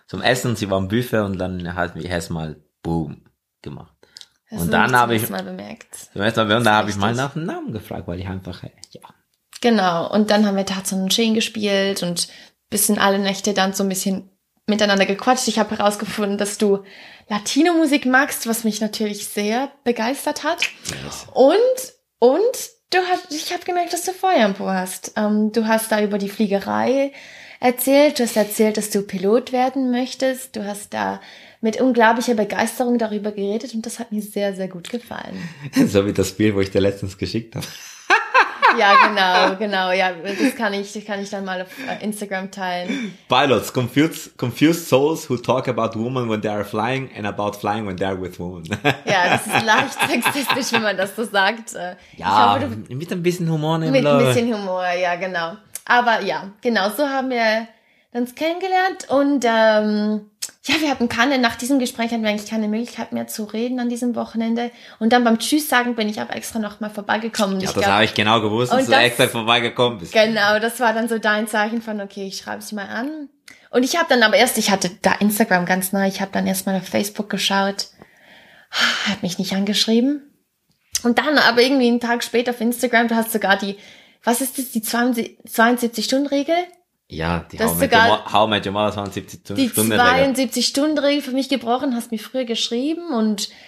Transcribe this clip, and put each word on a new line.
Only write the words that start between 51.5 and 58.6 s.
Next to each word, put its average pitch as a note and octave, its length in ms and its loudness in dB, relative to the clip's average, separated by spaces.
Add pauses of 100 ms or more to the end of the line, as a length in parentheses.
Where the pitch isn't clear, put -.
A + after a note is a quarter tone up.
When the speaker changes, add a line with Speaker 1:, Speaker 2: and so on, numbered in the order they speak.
Speaker 2:
Äh, F3+ 220 -10 (160)
ich - 80 -20
Speaker 1:
Ja, G#2 340 4
Speaker 2:
hoffe, - 140 0
du A2 260 -10
Speaker 1:
mit D#3 180 -8
ein F3+ 100 -4
bisschen E3+ 280 0
Humor D#3+ 280 0
nehmen, D#3+ 140 0
Speaker 2:
Mit - 140 4
ein C#3+ 120 6
Speaker 1:
Leute. C3+ 80 6
Speaker 2:
bisschen A#3 280 2
Humor, F#3 380 -4
ja, F3 240 0
genau. F3 400 -4 (280)
Aber A#3 380 4
ja, F#3 280 -4 (100)
genau, G#3+ 300 0
so C#4 180 0
haben C4+ 220 -2
wir A3+ 380 0 (440)
uns A#3+ 220 -4
kennengelernt F#4 720 -2